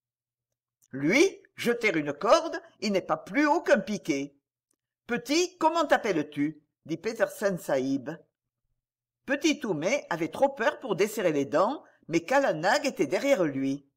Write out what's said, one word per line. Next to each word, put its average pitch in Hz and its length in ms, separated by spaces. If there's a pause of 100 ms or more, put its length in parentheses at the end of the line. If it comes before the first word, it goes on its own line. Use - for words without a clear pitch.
(920)
Lui, 202 500 (140)
jeter 226 360
une 147 200
corde, 311 500 (160)
il 208 140
n'est 185 80
pas 160 160
plus 262 320
haut 330 140
qu'un 302 180
piquet. 160 560 (720)
Petit, 294 500
comment 320 280
t'appelles-tu ? » 156 760 (240)
dit 156 100
Petersen 202 640
Sahib. 135 520 (1160)
Petit 285 320
Toumé 202 520
avait 165 180
trop 277 220
peur 269 300
pour 214 160
desserrer 196 360
les 139 140
dents, 196 360 (260)
mais 165 120
Kalanag 247 640
était 196 220
derrière 208 360
lui. 135 540